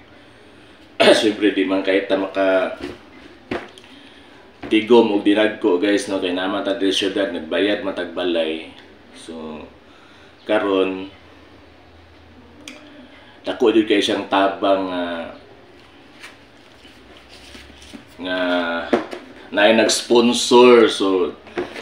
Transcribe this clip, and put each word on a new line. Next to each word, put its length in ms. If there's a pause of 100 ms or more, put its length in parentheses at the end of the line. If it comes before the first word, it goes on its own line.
(1000)
<clears throat> 200
siyempre 320
di 160
man 160
kahit 240
ta 80
maka 640 (1900)
tigom 460
og 80
dinagko, 560
guys, 300
no, 120
kay 120
naman 320
ta 120
diri 140
syudad, 400
nagbayad 540
matag 320
balay. 560 (420)
So, 500 (840)
karon 640 (2250)
dako 260
jud 160
kay 140
siyang 260
tabang 640
nga, 180 (3000)
nga 200 (1120)
naay 240
nag-sponsor. 1120
So, 480 (460)